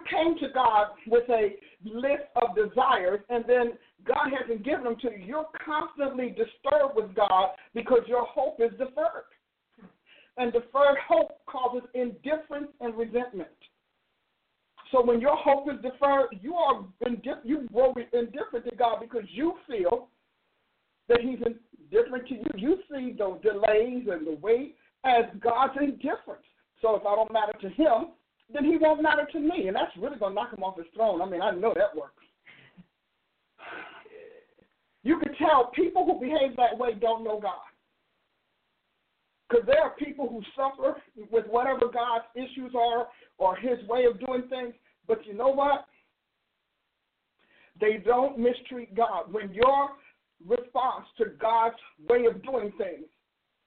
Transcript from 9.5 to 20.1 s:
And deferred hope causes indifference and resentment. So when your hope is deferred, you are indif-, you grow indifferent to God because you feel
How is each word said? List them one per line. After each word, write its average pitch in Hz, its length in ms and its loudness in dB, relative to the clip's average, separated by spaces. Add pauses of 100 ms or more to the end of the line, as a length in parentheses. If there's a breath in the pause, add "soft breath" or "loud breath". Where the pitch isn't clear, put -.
And 247 160 -2
deferred 277 460 4 (100)
hope 320 380 4
causes 247 480 -4
indifference 285 720 -4 (120)
and 233 160 -6
resentment. 226 520 -4 (1400)
So 254 140 4
when 233 160 4
your 294 160 4
hope 277 320 2
is 262 120 -8
deferred, 269 480 2 (120)
you 269 140 -8
are 277 300 2 (200)
indif-, 247 400 -6
you 269 280 -4
grow 254 220 4 (180)
indifferent 233 560 -4
to 233 80 -10
God 226 240 0
because 233 280 -8
you 254 260 -4 (140)
feel 226 400 -2 (1000)